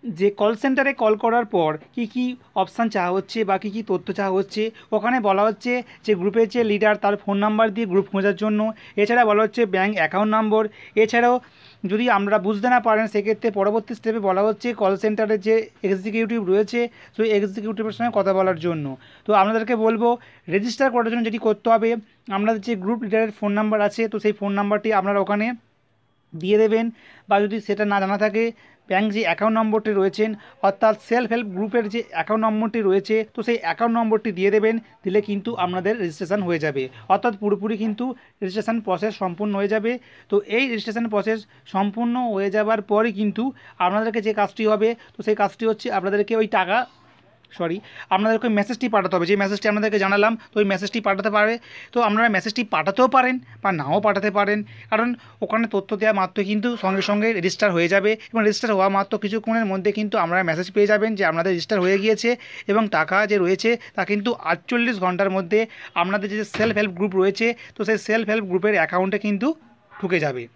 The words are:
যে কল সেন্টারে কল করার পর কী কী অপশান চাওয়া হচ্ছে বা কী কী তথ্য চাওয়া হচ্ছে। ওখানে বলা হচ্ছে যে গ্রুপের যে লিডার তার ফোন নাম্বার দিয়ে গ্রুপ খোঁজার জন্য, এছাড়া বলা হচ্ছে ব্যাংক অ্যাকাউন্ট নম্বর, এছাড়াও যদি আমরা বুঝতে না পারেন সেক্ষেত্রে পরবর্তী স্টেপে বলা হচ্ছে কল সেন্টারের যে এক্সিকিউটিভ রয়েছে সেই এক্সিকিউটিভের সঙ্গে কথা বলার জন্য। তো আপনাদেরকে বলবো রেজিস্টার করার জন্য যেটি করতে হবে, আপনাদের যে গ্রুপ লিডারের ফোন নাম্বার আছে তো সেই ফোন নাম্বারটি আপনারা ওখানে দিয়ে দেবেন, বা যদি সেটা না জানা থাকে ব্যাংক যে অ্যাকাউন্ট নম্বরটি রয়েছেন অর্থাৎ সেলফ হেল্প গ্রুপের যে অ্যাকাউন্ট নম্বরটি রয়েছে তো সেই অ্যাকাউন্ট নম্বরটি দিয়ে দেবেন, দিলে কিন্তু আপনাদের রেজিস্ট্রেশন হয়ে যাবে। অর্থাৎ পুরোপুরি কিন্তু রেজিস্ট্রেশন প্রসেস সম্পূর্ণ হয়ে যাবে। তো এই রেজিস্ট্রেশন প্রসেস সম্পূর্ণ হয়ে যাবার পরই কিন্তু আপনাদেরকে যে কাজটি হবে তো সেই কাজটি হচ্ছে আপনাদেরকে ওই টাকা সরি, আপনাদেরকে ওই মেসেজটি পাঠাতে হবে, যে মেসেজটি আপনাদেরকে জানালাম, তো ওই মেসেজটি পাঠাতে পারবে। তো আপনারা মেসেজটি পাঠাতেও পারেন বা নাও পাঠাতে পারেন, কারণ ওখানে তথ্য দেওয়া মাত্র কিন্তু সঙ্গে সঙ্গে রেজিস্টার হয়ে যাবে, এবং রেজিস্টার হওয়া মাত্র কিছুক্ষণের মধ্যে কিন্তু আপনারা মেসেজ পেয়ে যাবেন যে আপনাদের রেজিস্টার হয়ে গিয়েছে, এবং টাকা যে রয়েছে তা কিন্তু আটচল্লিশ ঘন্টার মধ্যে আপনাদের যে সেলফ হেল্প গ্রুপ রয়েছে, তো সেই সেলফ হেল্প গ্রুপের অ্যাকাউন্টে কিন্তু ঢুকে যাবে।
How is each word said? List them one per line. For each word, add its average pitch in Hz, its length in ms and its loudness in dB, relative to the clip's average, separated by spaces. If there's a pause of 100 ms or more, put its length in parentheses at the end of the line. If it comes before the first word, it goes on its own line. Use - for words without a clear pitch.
যে 196 260 0
কল 208 240 0
সেন্টারে 269 380 0
কল 214 240 2
করার 233 280 0
পর 170 340 0 (160)
কী 233 120 -2
কী 247 300 -4 (180)
অপশান 208 340 0
চাওয়া 180 280 -2
হচ্ছে 196 280 -2
বা 190 140 0
কী 208 120 -6
কী 220 120 -8
তথ্য 196 300 -4
চাওয়া 196 260 -2
হচ্ছে। 214 320 -4 (220)
ওখানে 233 280 0
বলা 202 220 2
হচ্ছে 240 400 -2 (220)
যে 214 100 2
গ্রুপের 202 340 2
যে 240 160 0
লিডার 214 320 2
তার 208 200 0
ফোন 202 220 -4
নাম্বার 214 360 2
দিয়ে 226 120 -2
গ্রুপ 190 260 2
খোঁজার 196 240 0
জন্য, 214 360 -2 (240)
এছাড়া 240 280 4
বলা 208 180 4
হচ্ছে 220 240 0
ব্যাংক 190 300 0
অ্যাকাউন্ট 190 380 0
নম্বর, 214 340 2 (260)
এছাড়াও 240 460 4 (460)
যদি 208 240 0
আমরা 202 280 2
বুঝতে 202 300 0
না 247 120 4
পারেন 220 260 2
সেক্ষেত্রে 214 440 -2
পরবর্তী 208 440 -2
স্টেপে 226 240 -4
বলা 196 240 0
হচ্ছে 220 300 -2
কল 196 240 0
সেন্টারের 214 440 0
যে 214 140 2 (280)
এক্সিকিউটিভ 208 560 -2 (100)
রয়েছে 220 400 0 (280)
সেই 220 140 0
এক্সিকিউটিভের 208 640 -2
সঙ্গে 233 220 -2
কথা 196 180 2
বলার 190 340 2
জন্য। 147 300 -4 (300)
তো - 60 -2
আপনাদেরকে 214 440 4
বলবো 220 320 2 (400)
রেজিস্টার 226 420 0
করার 226 200 0
জন্য 233 140 -2
যেটি 226 140 -4
করতে 220 320 0
হবে, 226 260 4 (340)
আপনাদের 208 300 0
যে 233 160 -4
গ্রুপ 214 260 -4
লিডারের 220 360 0
ফোন 208 140 -2
নাম্বার 214 280 0
আছে 208 280 0
তো 220 100 -6
সেই 214 140 0
ফোন 202 200 -4
নাম্বারটি 202 400 0
আপনারা 202 280 2
ওখানে 208 260 0 (960)
দিয়ে 202 160 2
দেবেন, 220 320 2 (380)
বা 202 120 4
যদি 208 200 -2
সেটা 214 240 -4
না 202 160 0
জানা 196 180 -2
থাকে 214 340 0 (360)
ব্যাংক 202 240 0
যে 220 100 -2
অ্যাকাউন্ট 208 360 0
নম্বরটি 220 320 0
রয়েছেন 202 440 0 (280)
অর্থাৎ 208 380 2
সেলফ 233 320 -2
হেল্প 233 160 -2
গ্রুপের 208 400 -2
যে 220 220 -4
অ্যাকাউন্ট 214 360 -2
নম্বরটি 220 340 0
রয়েছে 196 440 2 (100)
তো 233 80 -6
সেই 233 160 0
অ্যাকাউন্ট 233 400 -2
নম্বরটি 220 340 0
দিয়ে 185 180 2
দেবেন, 214 280 2 (260)
দিলে 202 160 2
কিন্তু 208 340 -4
আপনাদের 185 440 -2
রেজিস্ট্রেশন 185 440 -4
হয়ে 170 160 0
যাবে। 139 300 -2 (200)
অর্থাৎ 202 280 2
পুরোপুরি 208 400 -2
কিন্তু 214 280 -4 (380)
রেজিস্ট্রেশন 208 380 -4
প্রসেস 196 340 -2
সম্পূর্ণ 190 400 -4
হয়ে 196 140 -2
যাবে। 220 300 -2 (300)
তো 202 120 2
এই 226 280 -2
রেজিস্ট্রেশন 233 400 -4
প্রসেস 208 380 -2 (200)
সম্পূর্ণ 208 480 -2 (180)
হয়ে 196 180 -2
যাবার 214 320 0
পরই 214 300 2
কিন্তু 214 400 -2 (260)
আপনাদেরকে 214 440 0
যে 214 120 -2
কাজটি 208 320 -2
হবে 214 280 2 (220)
তো - 60 -12
সেই 214 120 2
কাজটি 202 320 -2
হচ্ছে 220 260 -2
আপনাদেরকে 202 440 0
ওই 220 100 2
টাকা 208 400 0 (720)
সরি, 170 180 -4 (380)
আপনাদেরকে 220 340 2
ওই 220 100 2
মেসেজটি 214 360 -2
পাঠাতে 190 220 2
হবে, 175 140 2
যে 208 120 6
মেসেজটি 196 300 -2
আপনাদেরকে 208 320 0
জানালাম, 208 280 4 (200)
তো - 80 -4
ওই 208 120 4
মেসেজটি 202 340 -4
পাঠাতে 196 300 0
পারবে। 214 180 2 (400)
তো 247 40 2 (100)
আপনারা 220 180 2 (100)
মেসেজটি 220 260 -2 (120)
পাঠাতেও 190 420 2
পারেন 254 180 4 (280)
বা 202 80 0 (100)
নাও 147 260 2
পাঠাতে 202 320 2
পারেন, 202 200 2 (320)
কারণ 226 180 0 (360)
ওখানে 226 200 0 (100)
তথ্য 196 160 -2 (100)
দেওয়া 214 200 2
মাত্র 185 180 -2 (120)
কিন্তু 214 180 -2 (160)
সঙ্গে 190 240 0
সঙ্গে 208 200 2 (100)
রেজিস্টার 185 380 0
হয়ে 170 180 2
যাবে, 196 160 4 (200)
এবং 226 160 -2
রেজিস্টার 214 300 0
হওয়া 190 120 4 (100)
মাত্র 196 140 -2 (120)
কিছুক্ষণের 220 480 -2
মধ্যে 190 260 0
কিন্তু 214 160 -4 (100)
আপনারা 175 260 0
মেসেজ 175 240 -2
পেয়ে 208 180 4
যাবেন 214 260 2
যে 196 120 0
আপনাদের 170 240 0
রেজিস্টার 175 300 -2
হয়ে 190 180 2
গিয়েছে, 220 280 0 (400)
এবং 214 120 4 (140)
টাকা 156 200 2 (140)
যে 208 140 2
রয়েছে 190 260 2 (260)
তা 202 140 -2
কিন্তু 208 200 -2 (200)
আটচল্লিশ 233 540 -2
ঘন্টার 185 320 0
মধ্যে 190 240 0 (420)
আপনাদের 196 300 -2
যে 214 120 -4 (120)
সেলফ 214 220 0
হেল্প 208 200 -2
গ্রুপ 190 220 -2
রয়েছে, 196 260 0 (300)
তো - 100 -10
সেই 214 200 0
সেলফ 220 260 0
হেল্প 220 180 0
গ্রুপের 190 280 0
অ্যাকাউন্টে 185 480 0
কিন্তু 208 200 0 (540)
ঢুকে 180 240 0
যাবে। 127 200 -4 (120)